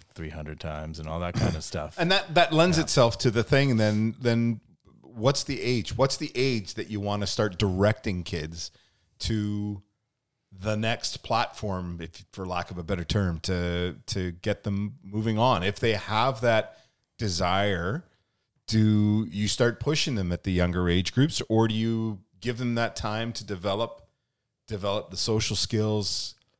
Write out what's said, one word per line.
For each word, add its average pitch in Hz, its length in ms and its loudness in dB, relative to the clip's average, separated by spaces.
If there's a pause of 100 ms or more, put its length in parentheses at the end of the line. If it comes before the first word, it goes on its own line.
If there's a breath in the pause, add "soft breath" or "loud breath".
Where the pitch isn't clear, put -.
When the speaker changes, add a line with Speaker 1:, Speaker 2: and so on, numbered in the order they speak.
(140)
Speaker 1:
three 78 160 -10
hundred 78 280 -10
times 78 400 -8
and 76 80 -10
all 80 140 -4
that 87 140 -4
kind - 200 0
of 80 80 -6
stuff. 76 360 -8
Speaker 2:
And 175 120 2
that, 190 240 0
that 165 200 6
lends 165 240 6
Speaker 1:
Yeah. 160 60 4
Speaker 2:
itself 117 340 4
to 127 120 2
the 110 140 2
thing. 135 320 4
Then, 107 420 2
then 117 420 2 (420)
what's 120 420 0
the 127 160 -6
age? 113 340 -2
What's 131 220 2
the 151 180 -6
age 120 400 0
that 110 140 -6
you 104 120 -4
wanna 101 260 -2
start 101 320 0
directing 98 640 2
kids 82 480 -8 (480 soft breath)
to 104 640 -4 (760)
the 107 180 -2
next 113 460 -2
platform, 92 760 -2
if, 80 320 -12
for 92 140 -8
lack 87 240 -4
of 87 80 -10
a 85 40 -6
better 85 220 -4
term, 90 360 0
to, 87 560 -2 (100)
to 92 260 -4
get 101 320 -4
them 101 380 -2
moving 107 360 -2
on? 113 240 2
If 101 180 -2
they 113 120 4
have 113 480 0
that 113 380 2 (400 loud breath)
desire, 95 880 0 (640)
do 107 640 4
you 101 180 -2
start 120 320 0
pushing 147 340 0
them 92 180 -2
at 85 120 -4
the 95 80 0
younger 90 360 2
age 90 240 2
groups, - 360 2
or 110 200 4
do 110 60 -2
you 113 460 -2 (200)
give 120 180 -4
them 120 180 -2
that 117 200 -2
time 113 360 -4
to 113 120 -10
develop, 101 640 -4 (600)
develop 101 440 -4
the 92 60 -10
social 110 400 0
skills 107 800 -2 (220)